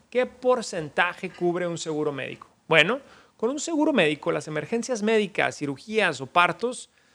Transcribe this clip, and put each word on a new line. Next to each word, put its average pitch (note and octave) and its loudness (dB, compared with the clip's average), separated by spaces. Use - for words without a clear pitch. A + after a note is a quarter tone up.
¿qué B3 0
porcentaje F#3 -2
cubre F3 -2
un E3+ -4
seguro D3+ -4
médico? C3 -10
Bueno, E3 6
con A#3 0
un D4 -4
seguro D#4 2
médico, E3 2
las D#3 -6
emergencias G#3 -4
médicas, G#3 0
cirugías D#3 -2
o C3+ -10
partos F3 0